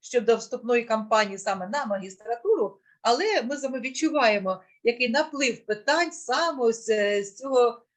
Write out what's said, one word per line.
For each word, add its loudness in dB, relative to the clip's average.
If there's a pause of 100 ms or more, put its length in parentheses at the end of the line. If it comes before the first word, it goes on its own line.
щодо 2
вступної -2
кампанії 0
саме -4
на -4
магістратуру, -2 (240)
але 2
ми -4
з -10
вами -4
відчуваємо, 0 (220)
який 0
наплив -2
питань 0
саме -2
ось, 0
е, 2
з -12
цього 2 (160)